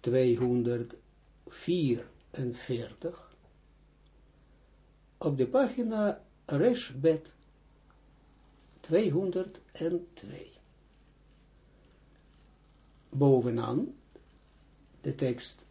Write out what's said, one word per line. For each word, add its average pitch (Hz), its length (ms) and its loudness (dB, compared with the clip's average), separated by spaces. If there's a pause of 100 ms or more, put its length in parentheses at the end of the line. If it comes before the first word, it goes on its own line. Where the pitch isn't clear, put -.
tweehonderdvierenveertig, 123 3250 -2 (1800)
op 143 180 -2
de 131 100 2
pagina 220 800 0 (200)
Resh 202 480 0
Bet 156 380 0 (1500)
tweehonderdtwee. 180 1700 -4 (2500)
Bovenaan 123 880 2 (1040)
de 139 140 -6
tekst - 560 -4